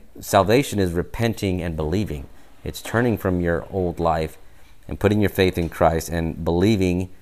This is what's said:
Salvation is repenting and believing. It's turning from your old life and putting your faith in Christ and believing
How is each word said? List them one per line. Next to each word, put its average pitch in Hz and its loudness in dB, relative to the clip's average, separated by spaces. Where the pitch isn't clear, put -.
Salvation 104 2
is 92 2
repenting 92 -2
and 85 -4
believing. 78 -2
It's - -10
turning 117 0
from 90 0
your 85 0
old 90 -2
life 80 0
and 87 -8
putting 104 4
your 101 2
faith 92 2
in 85 0
Christ 80 2
and 82 -4
believing 92 2